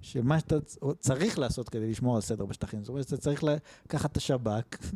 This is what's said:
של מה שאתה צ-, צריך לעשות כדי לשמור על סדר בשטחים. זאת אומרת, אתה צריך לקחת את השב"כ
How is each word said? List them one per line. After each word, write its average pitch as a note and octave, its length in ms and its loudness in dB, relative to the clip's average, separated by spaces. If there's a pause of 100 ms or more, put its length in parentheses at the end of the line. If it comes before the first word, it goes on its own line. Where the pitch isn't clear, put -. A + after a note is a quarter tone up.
של - 220 -2
מה D3+ 180 4
שאתה D3+ 200 2
צ-, - 180 -14 (200)
צריך E3 400 2
לעשות B2 300 -2
כדי A2 220 -2
לשמור A#2+ 240 2
על A2 60 4
סדר G2+ 260 -2
בשטחים. G#2 380 -6
זאת A2+ 40 -10
אומרת, C3 180 -4
אתה C#3+ 100 -4
צריך D3 280 0
לקחת - 680 -2
את - 40 -6
השב"כ A#2 480 0 (320)